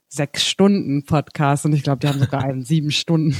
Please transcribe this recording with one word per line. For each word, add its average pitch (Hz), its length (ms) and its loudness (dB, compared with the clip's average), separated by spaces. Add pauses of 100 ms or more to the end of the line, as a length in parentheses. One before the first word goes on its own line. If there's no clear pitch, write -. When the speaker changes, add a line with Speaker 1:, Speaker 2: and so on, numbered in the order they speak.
Speaker 1:
sechs - 380 -4
Stunden 190 580 2
Podcast 143 600 0
und 151 80 2
ich 147 100 2
glaub, 135 180 -2
die 147 80 0
haben 139 100 -2
sogar 135 260 0
einen 131 180 -4
Speaker 2:
<laughs> - 20 -12
Speaker 1:
sieben 147 260 0
Stunden 156 500 0